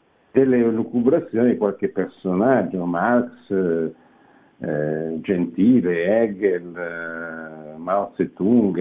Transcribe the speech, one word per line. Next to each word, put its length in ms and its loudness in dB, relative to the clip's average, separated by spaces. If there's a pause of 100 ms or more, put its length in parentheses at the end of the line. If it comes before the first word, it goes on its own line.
(300)
delle 280 4
lucubrazioni 960 2
di 40 -2
qualche 320 -2
personaggio, 960 0
Marx, 640 -2
eh, 1700 -4
Gentile, 840 2
Hegel, 720 0
eh, 1040 -10
Mao 380 -2
Zedong, 640 2